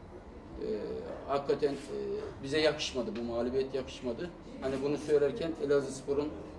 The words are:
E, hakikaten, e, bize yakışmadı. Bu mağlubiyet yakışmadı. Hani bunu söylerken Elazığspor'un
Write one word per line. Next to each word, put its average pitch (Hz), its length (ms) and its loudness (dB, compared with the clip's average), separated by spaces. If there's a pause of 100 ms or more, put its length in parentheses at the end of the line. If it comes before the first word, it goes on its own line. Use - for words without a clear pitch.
(600)
E, - 60 -2 (600)
hakikaten, 143 440 4
e, 139 40 -2 (680)
bize 139 180 2
yakışmadı. 135 560 2
Bu 117 60 -2
mağlubiyet 123 520 0
yakışmadı. 131 560 -4 (300)
Hani 135 140 0 (100)
bunu 143 140 2
söylerken 143 540 4 (120)
Elazığspor'un 143 640 2 (300)